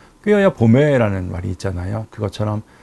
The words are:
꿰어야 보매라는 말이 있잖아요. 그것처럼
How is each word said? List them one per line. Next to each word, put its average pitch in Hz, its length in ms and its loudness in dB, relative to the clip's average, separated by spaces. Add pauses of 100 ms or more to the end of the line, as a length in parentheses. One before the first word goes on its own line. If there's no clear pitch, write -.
(240)
꿰어야 202 300 2
보매라는 113 760 2
말이 90 200 -6
있잖아요. 95 580 -8
그것처럼 107 540 -6 (200)